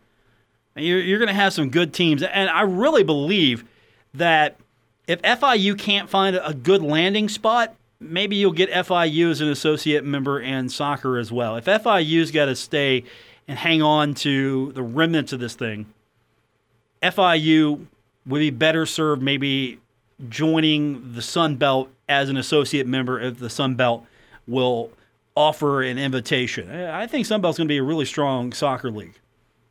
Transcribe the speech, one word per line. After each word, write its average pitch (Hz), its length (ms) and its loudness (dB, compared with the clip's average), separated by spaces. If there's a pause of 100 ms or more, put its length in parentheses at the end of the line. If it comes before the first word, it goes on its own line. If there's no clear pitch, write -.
(760)
You're, 175 260 0
you're 185 180 0
gonna 220 140 0
have 196 220 2
some 143 160 -2
good 165 240 0
teams. 156 280 2
And 190 280 0
I 165 120 2
really 208 420 4
believe 151 600 0 (480)
that 156 440 2 (500)
if 170 180 -2
F 233 180 2
I 269 120 4
U 202 220 2
can't 202 340 -2
find 190 260 2
a 156 160 -4
good 165 300 2
landing 185 460 0
spot, 226 460 0 (260)
maybe 190 360 -4
you'll 196 160 2
get 175 200 2
F 180 180 -2
I 175 140 2
U 165 260 2
as 147 100 -2
an 151 80 0
associate 147 560 0
member 139 360 -2
in 127 280 -6
soccer 135 500 -4
as 113 120 -6
well. 117 260 -2
If 117 120 -6
F 214 180 2
I 208 140 4
U's 160 300 2
gotta 143 260 0
stay 135 480 0 (420)
and 131 120 -10
hang 160 240 2
on 151 320 2
to 135 580 -2
the 135 100 -8
remnants 151 500 0
of 127 80 -6
this 117 140 -8
thing, 107 320 -8 (1160)
F 180 160 0
I 180 160 6
U 156 520 2 (400)
would 135 140 -2
be 151 100 2
better 156 360 0
served 151 360 -2
maybe 135 560 -2 (500)
joining 147 840 0
the 117 100 -10
Sun 156 340 -2
Belt 131 340 0 (180)
as 139 200 2
an 135 80 -2
associate 139 500 0
member 127 340 -2
if 120 180 -8
the 120 120 -10
Sun 131 260 -4
Belt 117 280 0 (440)
will 123 420 -2 (440)
offer 151 480 2
an 127 160 -4
invitation. 127 720 -2
I 175 360 -8
think 247 200 -4
Sun 214 140 0
Belt's 170 180 0
gonna 160 100 0
be 147 100 0
a 131 40 0
really 151 220 -2
strong 131 480 -2
soccer 131 380 -4
league. 98 280 -14 (520)